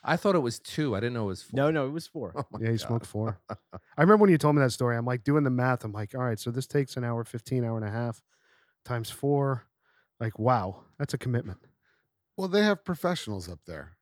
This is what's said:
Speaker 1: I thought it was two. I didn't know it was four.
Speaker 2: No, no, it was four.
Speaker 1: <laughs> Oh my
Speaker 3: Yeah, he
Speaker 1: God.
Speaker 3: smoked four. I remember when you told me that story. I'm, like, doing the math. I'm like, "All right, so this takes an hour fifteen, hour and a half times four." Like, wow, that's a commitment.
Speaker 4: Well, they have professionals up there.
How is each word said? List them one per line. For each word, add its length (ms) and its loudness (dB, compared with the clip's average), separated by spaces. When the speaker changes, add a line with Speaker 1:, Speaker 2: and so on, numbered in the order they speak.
Speaker 1:
I 140 2
thought 180 4
it 40 6
was 200 -2
two. 360 -2
I 40 0
didn't 140 -2
know 120 -2
it 20 -2
was 160 -6
four. 140 -6
Speaker 2:
No, 140 4
no, 140 0
it 60 -4
was 160 -8
four. 260 -10
Speaker 1:
<laughs> 40 -6
Oh 140 -4
my 80 -10
Speaker 3:
Yeah, 120 0
he 60 0
Speaker 1:
God. 100 -6
Speaker 3:
smoked 180 -2
four. 340 -6
I 520 -6
remember 220 8
when 80 8
you 60 6
told 180 4
me 80 4
that 80 2
story. 260 0
I'm, 80 -2
like, 180 -2
doing 200 4
the 80 2
math. 340 0
I'm 80 -6
like, 220 -8
"All 80 -4
right, 160 -2
so 120 -6
this 160 -6
takes 300 -2
an 60 -4
hour 200 -4
fifteen, 400 -4
hour 140 -2
and 100 -6
a 40 -6
half 300 -6
times 280 -6
four." 540 0
Like, 200 -4
wow, 420 2
that's 140 -4
a 60 -4
commitment. 400 -4
Speaker 4:
Well, 100 -4
they 160 4
have 200 2
professionals 680 -2
up 180 -12
there. 340 -14